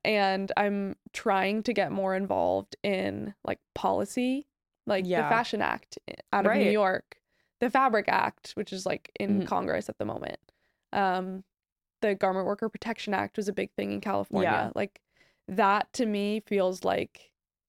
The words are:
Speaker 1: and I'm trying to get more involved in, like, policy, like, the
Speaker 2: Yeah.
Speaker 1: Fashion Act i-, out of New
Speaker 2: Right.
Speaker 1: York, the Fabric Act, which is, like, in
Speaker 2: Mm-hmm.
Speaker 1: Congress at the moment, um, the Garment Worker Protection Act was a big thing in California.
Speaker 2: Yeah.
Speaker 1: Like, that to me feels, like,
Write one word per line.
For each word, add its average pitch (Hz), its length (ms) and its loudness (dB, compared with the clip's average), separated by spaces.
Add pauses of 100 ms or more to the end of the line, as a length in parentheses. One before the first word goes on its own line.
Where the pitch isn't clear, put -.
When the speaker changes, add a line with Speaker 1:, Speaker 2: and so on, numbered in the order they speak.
Speaker 1:
and 196 520 2
I'm 202 400 2 (160)
trying 196 520 0
to 247 80 0
get 196 200 0
more 190 240 0
involved 196 680 0
in, 202 500 -2 (120)
like, - 160 -4 (160)
policy, 247 720 -2 (380)
like, 190 180 0
the 180 60 -2
Speaker 2:
Yeah. 160 180 2
Speaker 1:
Fashion 226 340 0
Act - 360 -4 (100)
i-, - 60 -12 (180)
out 202 140 4
of 208 80 4
New - 100 2
Speaker 2:
Right. 202 80 4
Speaker 1:
York, 196 480 0 (400)
the 247 100 0
Fabric 254 380 4
Act, - 460 -2
which - 180 -6
is, 190 120 -8
like, 202 360 -6
in 202 180 0
Speaker 2:
Mm-hmm. 180 80 -2
Speaker 1:
Congress - 420 -2
at - 100 -10
the - 60 -4
moment, - 360 -8 (520)
um, 190 520 -2 (580)
the 208 140 2
Garment 190 300 0
Worker 202 220 -2
Protection - 460 -6
Act 202 220 -2
was 208 120 -2
a 208 40 0
big 196 220 -4
thing 202 180 -4
in 202 80 -6
California. 196 500 0
Speaker 2:
Yeah. 127 240 0
Speaker 1:
Like, - 260 -6 (460)
that 196 460 2
to 247 140 0
me 208 340 0
feels, 185 420 0
like, - 480 -2 (380)